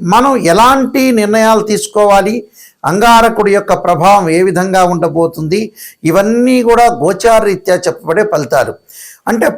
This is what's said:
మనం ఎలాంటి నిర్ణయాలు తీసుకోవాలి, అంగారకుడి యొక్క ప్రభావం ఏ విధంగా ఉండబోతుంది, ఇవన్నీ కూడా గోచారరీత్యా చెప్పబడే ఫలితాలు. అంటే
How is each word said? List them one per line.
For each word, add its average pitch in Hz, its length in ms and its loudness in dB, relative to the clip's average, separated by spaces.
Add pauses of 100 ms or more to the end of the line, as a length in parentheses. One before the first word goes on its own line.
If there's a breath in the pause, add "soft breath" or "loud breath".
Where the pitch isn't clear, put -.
మనం 240 340 0
ఎలాంటి 254 760 0
నిర్ణయాలు 220 500 2
తీసుకోవాలి, 208 840 0 (380 soft breath)
అంగారకుడి 214 720 2
యొక్క 202 180 0 (120)
ప్రభావం 180 440 2
ఏ 165 140 0
విధంగా 185 420 0
ఉండబోతుంది, 165 880 -4 (320 loud breath)
ఇవన్నీ 233 580 0
కూడా 233 240 4
గోచారరీత్యా 202 920 0
చెప్పబడే 165 460 -4
ఫలితాలు. 147 520 -2 (540 loud breath)
అంటే 226 300 -2